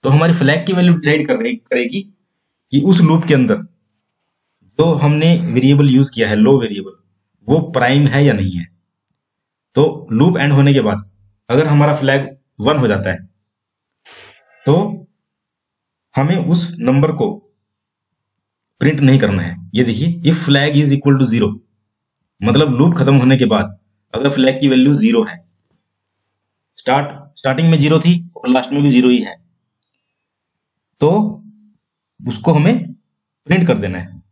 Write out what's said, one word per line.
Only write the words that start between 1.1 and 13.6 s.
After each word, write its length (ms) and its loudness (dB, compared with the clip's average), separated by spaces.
कर 80 0
रही, 200 -6
करेगी 460 -6
कि 800 -8
उस 180 2
लूप 240 2
के 80 0
अंदर 320 0
जो 160 2
हमने 480 2
वेरिएबल 460 2
यूज 200 2
किया 200 -4
है 60 -2
लो 260 2
वेरिएबल 360 -10
वो 120 2
प्राइम 360 0
है 180 2
या 80 2
नहीं 180 -4
है। 140 -8
तो 380 -2
लूप 240 2
एंड 160 0
होने 200 4
के 80 2
बाद 280 -4
अगर 180 2
हमारा 280 2
फ्लैग 320 -2
वन 180 0
हो 100 0
जाता 240 -2
है 60 -6